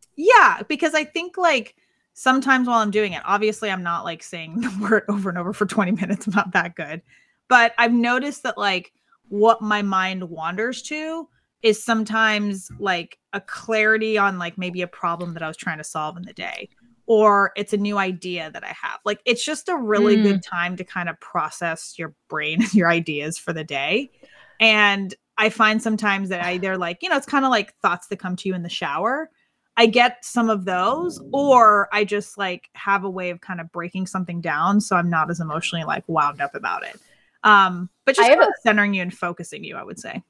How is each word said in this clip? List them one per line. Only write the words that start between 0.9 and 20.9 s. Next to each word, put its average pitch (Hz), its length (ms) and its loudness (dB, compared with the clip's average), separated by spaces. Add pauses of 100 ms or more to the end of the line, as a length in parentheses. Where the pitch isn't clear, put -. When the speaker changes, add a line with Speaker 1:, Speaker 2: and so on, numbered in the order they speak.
Speaker 1:
I 311 100 0
think, 339 340 -8
like, 302 380 0 (380)
sometimes 262 520 2
while 240 140 2
I'm 214 100 0
doing 208 220 0
it, 156 120 -8
obviously 208 460 0
I'm 190 120 -4
not, 175 220 -4
like, 170 180 -10
saying 165 380 -10
<laughs> - 0 -
the 240 220 -4
word 208 260 2
over 202 200 -2
and 180 100 -4
over 180 140 -4
for 208 120 -4
twenty 190 280 0
minutes. 196 340 -2
I'm 196 80 -2
not 190 180 0
that 175 220 0
good. 160 280 -10 (460)
But 233 300 6
I've 233 140 4
noticed 247 500 0
that, - 160 -6
like, 190 340 -2 (360)
what 214 340 4
my 208 180 0
mind 190 480 -2
wanders 180 540 -6
to 311 460 -8 (340)
is 214 200 2
sometimes, 214 960 -2
like, 180 400 -4 (140)
a 202 80 -6
clarity 220 800 0
on, 196 200 2
like, 175 200 -10
maybe 180 240 -6
a 175 60 -4
problem 170 460 -6
that 165 80 -12
I 160 60 -6
was 156 80 -10
trying 160 220 -8
to 151 60 -12
solve 156 320 -8
in 175 80 -14
the - 80 -16
day, - 360 -12 (380)
or 208 500 6
it's 202 160 -6
a 214 40 2
new 202 220 -2
idea 180 540 -6
that - 100 -16
I - 60 -12
have. - 360 -10
Like, 208 200 -4
it's 240 200 0
just 302 240 -6
a 370 60 -2
really 214 420 2
Speaker 2:
Mm. 220 60 4
Speaker 1:
good 196 220 2
time 175 320 -6
to 180 80 -10
kind 175 240 -8